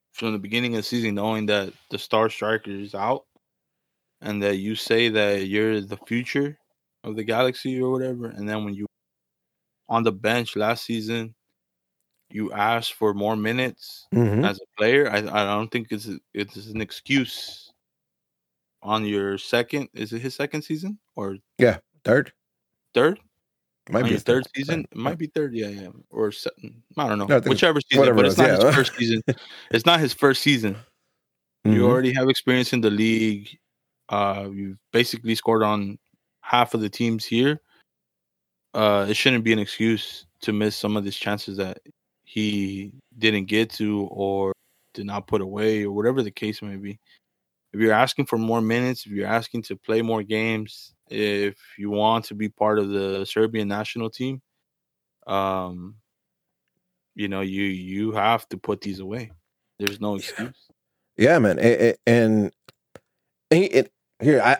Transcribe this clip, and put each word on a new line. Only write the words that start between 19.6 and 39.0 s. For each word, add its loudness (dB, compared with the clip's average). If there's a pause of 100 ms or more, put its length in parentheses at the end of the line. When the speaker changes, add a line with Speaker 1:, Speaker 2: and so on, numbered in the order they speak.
Speaker 1:
is -10
it -8
his -8
second -6
season -8 (180)
or -8 (220)
Speaker 2:
Yeah, 4 (260)
third. 0 (600)
Speaker 1:
third? 2 (680)
Speaker 2:
Might 0
Speaker 1:
On 0
Speaker 2:
be 2
Speaker 1:
your 2
Speaker 2:
his -4
third. 2
Speaker 1:
third -14
season? -4
Speaker 2:
Yeah. -8
Speaker 1:
It -14
might -4
be -8
third, -4
yeah, -4
yeah. -12 (220)
Or -2
se-, -8 (480)
I -2
don't 0
know. -2
Speaker 2:
No, 4
I 6
think 0
Speaker 1:
Whichever 4
season, 0
Speaker 2:
whatever 6
Speaker 1:
but 6
Speaker 2:
it 4
Speaker 1:
it's 0
Speaker 2:
is, -2
Speaker 1:
not 8
his 4
Speaker 2:
yeah. 8
<laughs> 4
Speaker 1:
first 2
season. 0 (500)
It's 2
not 6
his 0
first 2
season. 2 (920)
Speaker 2:
Mm-hmm. 6
Speaker 1:
You 6
already 4
have 2
experience 2
in 2
the 6
league. 0 (520)
Uh, -2
you've -8 (140)
basically 0
scored 2
on -2 (440)
half 2
of 0
the -2
teams -2
here. 0 (1120)
Uh, 4